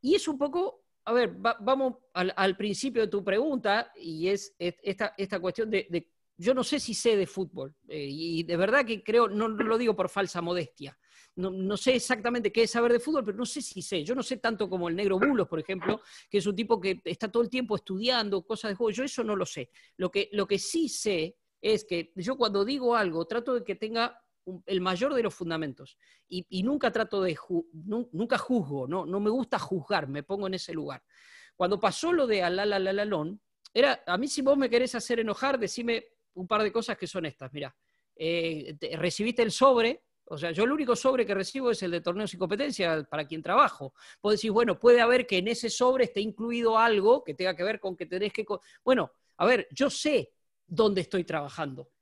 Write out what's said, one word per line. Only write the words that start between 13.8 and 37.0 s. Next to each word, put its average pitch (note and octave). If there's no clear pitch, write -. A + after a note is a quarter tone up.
sé. F3
Yo G#3
no C4
sé B3+
tanto G#3+
como F3
el E3
Negro F#3+
Bulos, B3
por D#3+
ejemplo, F#3+
que G3+
es F#3+
un G3+
tipo G#3+
que F#3+
está F3+
todo A#3
el A#3
tiempo A#3+
estudiando G#3
cosas G#3+
de G3
juego. A3+
Yo G#3+
eso B3+
no G#3+
lo F#3
sé. -
Lo F#3
que, G3
lo G3+
que G3+
sí D#4+
sé F3+
es G#3
que E3+
yo G3+
cuando G3+
digo B3+
algo E3+
trato A#3
de A#3
que A3
tenga A3+
un, F#3
el F#3+
mayor F#3
de B3
los G#3+
fundamentos D#3+
y, F3+
y F#3
nunca B3+
trato G#3+
de F3+
ju-, E3+
nu-, G#3
nunca A#3
juzgo, C#3+
no, E3+
no F3+
me G#3
gusta A#3
juzgar, E3+
me C#3
pongo G3
en F#3+
ese E3+
lugar. C#3+
Cuando F#3
pasó D#4
lo D#4
de G#3
Alal F#3+
Alalalón, G3
era, C4
a F3+
mí B3+
si C#4
vos C#4
me C4
querés A#3+
hacer A#3
enojar, A#3+
decime A#3
un F3+
par G#3+
de G#3
cosas A3+
que -